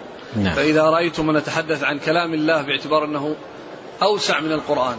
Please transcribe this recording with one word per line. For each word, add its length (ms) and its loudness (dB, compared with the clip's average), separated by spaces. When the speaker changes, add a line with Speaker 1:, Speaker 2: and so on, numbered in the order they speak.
Speaker 1:
نعم. 180 2
Speaker 2:
فإذا 280 4
رأيتم 480 2
أن 60 4
نتحدث 480 -2
عن 140 0
كلام 360 0
الله 280 2
باعتبار 420 0
أنه 320 -2
أوسع 380 2
من 120 -2
القرآن. 460 0